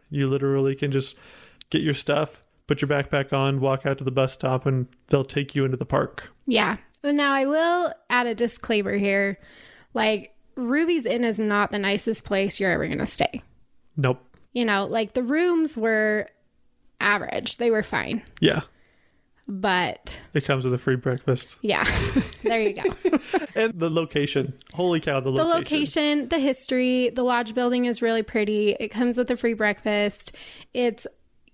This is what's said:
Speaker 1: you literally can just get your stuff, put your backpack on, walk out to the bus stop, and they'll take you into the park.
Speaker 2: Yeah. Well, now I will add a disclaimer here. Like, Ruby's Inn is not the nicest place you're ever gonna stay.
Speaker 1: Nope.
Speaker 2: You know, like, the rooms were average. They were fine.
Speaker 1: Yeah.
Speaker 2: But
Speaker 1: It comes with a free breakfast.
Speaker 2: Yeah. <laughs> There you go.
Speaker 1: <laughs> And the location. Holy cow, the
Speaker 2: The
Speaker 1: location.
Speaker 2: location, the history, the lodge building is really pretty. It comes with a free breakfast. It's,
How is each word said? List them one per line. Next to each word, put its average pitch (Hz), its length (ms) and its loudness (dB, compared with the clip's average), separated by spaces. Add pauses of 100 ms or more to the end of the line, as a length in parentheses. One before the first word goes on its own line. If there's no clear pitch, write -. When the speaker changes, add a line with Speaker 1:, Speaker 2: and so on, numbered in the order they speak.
Speaker 1:
you 139 200 0
literally 139 460 2
can 139 180 -2
just 135 220 -2 (540)
get 160 120 2
your 147 120 2
stuff, 147 500 -2 (240)
put 143 140 0
your 139 80 2
backpack 143 420 0
on, 135 300 2
walk 135 240 2
out 139 120 0
to 139 60 -8
the 131 80 -2
bus 131 220 2
stop, 131 320 -2
and 131 220 0 (200)
they'll 139 160 4
take 143 320 -4
you 139 80 2
into 131 140 0
the 127 80 -6
park. - 440 -2 (180)
Speaker 2:
Yeah. 214 280 2 (260)
Well, 285 120 0
now 285 180 2
I 269 140 2
will 330 480 2 (160)
add 247 180 2
a 226 80 -2
disclaimer 208 640 0
here. 196 420 0 (540)
Like, 220 400 0 (220)
Ruby's 285 500 0
Inn 233 180 0
is 220 160 0
not 208 320 0
the 208 80 -2
nicest 202 460 -2
place 196 340 0
you're 190 120 2
ever 156 160 0
gonna 143 180 -4
stay. - 360 -2 (540)
Speaker 1:
Nope. 131 260 0 (300)
Speaker 2:
You 240 140 -2
know, 202 200 2
like, 220 280 -2
the 254 100 0
rooms 320 540 2
were 214 500 0 (720)
average. - 560 0
They 240 160 2
were 220 120 2
fine. 123 380 -4 (200)
Speaker 1:
Yeah. - 200 -6 (880)
Speaker 2:
But 185 720 -4 (140)
Speaker 1:
It 147 100 0
comes 131 220 0
with 127 80 0
a 123 40 2
free 127 200 0
breakfast. 127 640 -4
Speaker 2:
Yeah. - 280 0
<laughs> - 540 -2
There 233 180 2
you 202 120 0
go. - 100 -6 (200)
Speaker 1:
<laughs> - 520 -2
And 220 240 0
the 165 100 0
location. 147 640 0 (200)
Holy 175 260 2
cow, 143 200 0
the 131 120 -2
Speaker 2:
The 135 120 2
Speaker 1:
location. 330 140 4 (640)
Speaker 2:
location, 262 100 -4
the 330 100 2
history, 254 720 2
the 247 140 -2
lodge 240 320 0
building 247 300 2
is 240 160 -2
really 226 220 2
pretty. 208 560 0
It 214 100 -6
comes 240 280 0
with 247 140 0
a 240 60 -2
free 233 160 0
breakfast. 208 800 -2 (400)
It's, 240 340 0 (460)